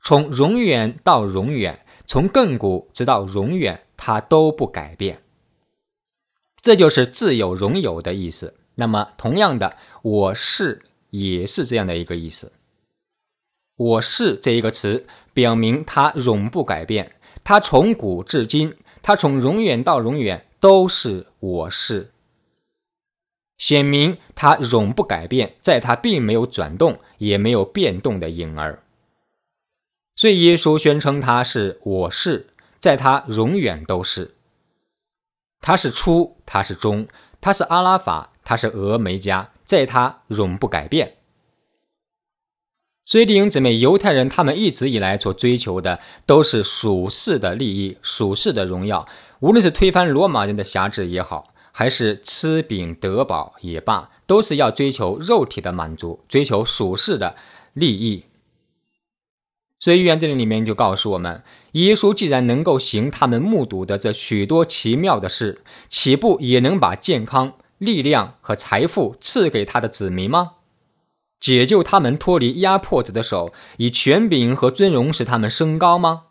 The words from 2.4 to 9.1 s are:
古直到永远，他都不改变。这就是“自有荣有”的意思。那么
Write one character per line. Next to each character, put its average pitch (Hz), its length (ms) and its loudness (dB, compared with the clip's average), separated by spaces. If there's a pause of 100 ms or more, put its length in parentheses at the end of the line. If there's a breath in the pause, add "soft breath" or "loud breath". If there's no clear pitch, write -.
古 95 340 -2
直 123 140 -4
到 110 200 2
永 101 300 -4
远， 104 300 -6 (100)
他 110 240 -2
都 156 320 4
不 143 140 -4
改 80 280 -12
变。 92 280 -8 (1400)
这 220 160 6
就 165 140 6
是 127 180 2
“自 151 280 0
有 95 180 0
荣 104 260 -2
有” 85 220 -4
的 87 100 -6
意 92 180 -8
思。 - 240 -14 (220)
那 120 100 -4
么 107 300 -2